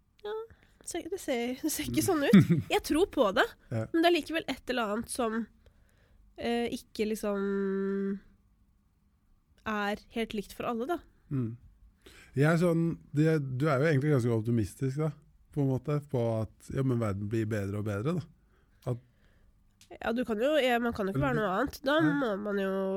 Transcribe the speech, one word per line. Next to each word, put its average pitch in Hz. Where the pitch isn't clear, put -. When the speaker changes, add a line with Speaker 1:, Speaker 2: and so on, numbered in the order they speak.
Speaker 1:
Ja, 415
se-, -
det 359
ser, 247
det 302
ser 294
ikke 240
sånn 320
ut. 196
Speaker 2:
<laughs> 139
Speaker 1:
Jeg 403
tror 349
på 285
det, 311
Speaker 2:
Ja. 113
Speaker 1:
men 330
det 349
er -
likevel 311
et -
eller 240
annet 226
som, 226
eh, 233
ikke -
liksom 196
er 208
helt 226
likt 202
for -
alle, 233
da. 339
Speaker 2:
Mm. 127
Jeg 139
er 165
sånn, 165
det, 156
du 135
er 135
jo 160
egentlig 151
ganske 120
optimistisk, 117
da, 156
på 147
en 135
måte, 139
på 127
at, 110
ja, 135
men 123
verden 104
blir 110
bedre 101
og 104
bedre, 113
da. -
At -
Speaker 1:
Ja, -
du 247
kan 214
jo, 277
ja, 254
man 233
kan 202
jo 196
ikke -
Speaker 2:
Eller 285
Speaker 1:
være 254
Speaker 2:
du 220
Speaker 1:
noe 185
annet. 254
Da 277
Speaker 2:
Nei. 311
Speaker 1:
må 269
man 202
jo 190